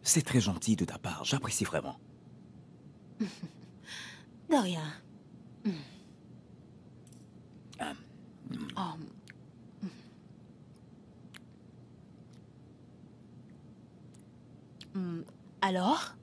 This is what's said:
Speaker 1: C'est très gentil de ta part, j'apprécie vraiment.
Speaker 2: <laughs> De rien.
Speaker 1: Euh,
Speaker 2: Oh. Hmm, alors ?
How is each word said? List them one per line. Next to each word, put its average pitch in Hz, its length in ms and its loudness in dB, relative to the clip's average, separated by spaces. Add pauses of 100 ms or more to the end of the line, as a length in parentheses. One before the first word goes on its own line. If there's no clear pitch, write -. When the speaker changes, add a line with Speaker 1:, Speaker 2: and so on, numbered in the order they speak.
Speaker 1:
C'est - 200 8
très 127 180 10
gentil 101 340 6
de 92 100 6
ta - 140 -4
part, - 260 -2
j'apprécie 127 400 4
vraiment. - 360 0 (1200)
Speaker 2:
<laughs> - 0 - (1300)
De 311 60 12
rien. 180 260 6 (3000)
Speaker 1:
Euh, 76 140 -2 (800)
Speaker 2:
Oh. 170 180 0 (4000)
Hmm, 175 260 0 (400)
alors ? 190 640 6